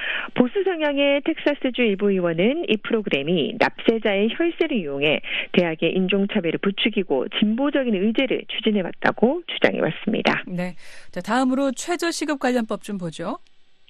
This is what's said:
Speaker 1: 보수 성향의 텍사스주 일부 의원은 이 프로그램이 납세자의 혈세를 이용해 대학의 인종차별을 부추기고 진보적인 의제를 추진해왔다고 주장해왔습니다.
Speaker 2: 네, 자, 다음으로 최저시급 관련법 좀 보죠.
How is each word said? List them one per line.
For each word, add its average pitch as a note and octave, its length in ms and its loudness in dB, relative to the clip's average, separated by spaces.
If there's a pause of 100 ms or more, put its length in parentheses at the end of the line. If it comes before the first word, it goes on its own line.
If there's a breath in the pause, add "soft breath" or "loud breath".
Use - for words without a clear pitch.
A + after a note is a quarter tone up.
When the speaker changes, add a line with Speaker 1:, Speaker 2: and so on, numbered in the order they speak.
(340 loud breath)
Speaker 1:
보수 B3 300 2
성향의 D4 580 2
텍사스주 C#4 600 0
일부 G3+ 260 2
의원은 F#3+ 580 2
이 A3 100 4
프로그램이 F3 800 0
납세자의 G#3+ 760 2
혈세를 E4 400 0
이용해 C#3+ 460 0 (300 loud breath)
대학의 E3 420 2
인종차별을 F#3+ 720 0
부추기고 G3 640 0 (120)
진보적인 B3+ 540 2
의제를 G#3+ 540 0
추진해왔다고 A3+ 960 0
주장해왔습니다. - 1000 0
Speaker 2:
네, F3+ 260 -6 (380 loud breath)
자, G#3 100 -8
다음으로 C4 520 0
최저시급 E4 680 -4
관련법 A#3+ 420 -2
좀 G#3 160 -8
보죠. F3 400 -6 (520)